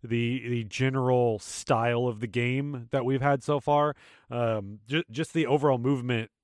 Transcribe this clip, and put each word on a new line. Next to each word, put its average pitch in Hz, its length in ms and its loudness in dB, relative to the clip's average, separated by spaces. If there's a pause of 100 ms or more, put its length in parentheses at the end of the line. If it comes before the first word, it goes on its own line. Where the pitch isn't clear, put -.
the, 117 460 -2
the 120 160 -2
general 127 720 2
style 120 720 0
of 110 100 -6
the 117 80 -6
game 123 640 -2
that 135 140 0
we've 131 180 0
had 143 220 2
so 147 160 0
far. 147 340 2 (380)
Um, 107 560 -2
ju-, 156 240 -2
just 147 200 -4
the 160 140 2
overall 135 320 4
movement. 123 520 0 (140)